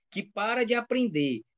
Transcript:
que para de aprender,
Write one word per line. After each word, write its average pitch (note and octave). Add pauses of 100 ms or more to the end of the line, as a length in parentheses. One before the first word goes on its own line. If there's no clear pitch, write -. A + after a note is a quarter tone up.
(100)
que G3
para A3+
de A3+
aprender, F3 (180)